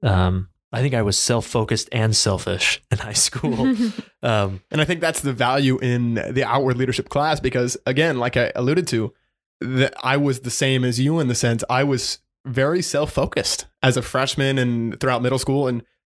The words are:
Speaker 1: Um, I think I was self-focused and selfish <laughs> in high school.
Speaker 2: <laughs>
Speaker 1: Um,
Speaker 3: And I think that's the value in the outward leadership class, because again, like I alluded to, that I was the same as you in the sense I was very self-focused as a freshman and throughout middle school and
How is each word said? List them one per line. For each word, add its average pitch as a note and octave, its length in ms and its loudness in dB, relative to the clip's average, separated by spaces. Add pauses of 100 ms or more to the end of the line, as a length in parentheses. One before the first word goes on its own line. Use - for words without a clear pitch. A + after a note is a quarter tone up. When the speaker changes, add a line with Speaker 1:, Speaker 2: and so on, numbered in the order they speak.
Speaker 1:
Um, F#2 460 2 (240)
I A#2 80 -2
think C3+ 120 0
I A#2 100 2
was G2+ 140 2
self-focused A#2 760 0
and A2 200 2
selfish - 760 0
<laughs> - 40 -20
in - 60 4
high G#2+ 160 -8
school. - 680 0
Speaker 2:
<laughs> A#3+ 40 2 (380)
Speaker 1:
Um, G2+ 380 0 (100)
Speaker 3:
And D3+ 80 0
I D3+ 60 2
think E3+ 160 -2
that's D#3+ 180 0
the C#3 140 -2
value C3 460 2
in A#2+ 340 0
the B2 320 -2
outward B2+ 320 0
leadership B2+ 320 -2
class, D3 320 0
because B2 340 -2 (100)
again, C#3 340 0
like B2 180 -2
I A#2+ 180 2
alluded D3+ 320 0
to, A2 260 -2 (460)
that B2+ 420 0
I C3 140 2
was C#3 260 0
the A#2+ 80 -8
same C3 360 2
as A#2+ 120 0
you D3 220 2
in C#3 80 0
the A#2+ 80 0
sense A#2 340 0
I B2+ 140 2
was C3+ 360 -2 (260)
very C#3 360 0
self-focused - 840 -2 (160)
as B2+ 160 4
a B2 40 0
freshman C3+ 560 -2
and A#2+ 440 -2
throughout B2 200 0
middle B2+ 180 0
school C3+ 280 0
and B2 160 -4 (220)